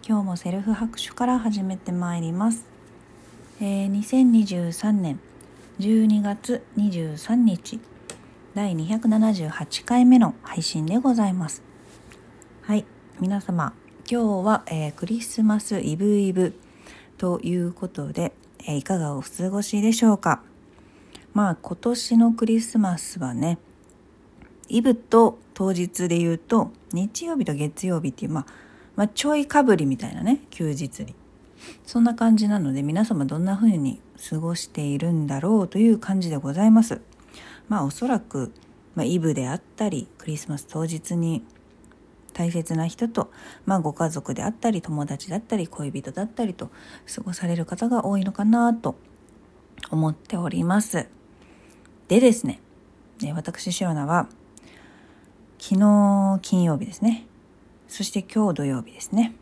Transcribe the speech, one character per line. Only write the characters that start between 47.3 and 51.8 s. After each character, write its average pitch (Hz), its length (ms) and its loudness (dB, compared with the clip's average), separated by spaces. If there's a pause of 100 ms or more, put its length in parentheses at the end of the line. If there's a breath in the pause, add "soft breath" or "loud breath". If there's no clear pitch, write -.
さ 175 160 -6
れ 170 80 0
る 165 100 -4
方 214 220 -4
が 240 160 0
多 196 140 -2
い 190 80 0
の 190 80 -4
か 202 100 -4
な 233 300 4
と - 240 -6 (920)
思 160 180 2
っ 151 40 -2
て - 220 -10
お 175 140 -4
り 175 160 -2
ま 190 160 2
す。 175 260 -4 (1040 soft breath)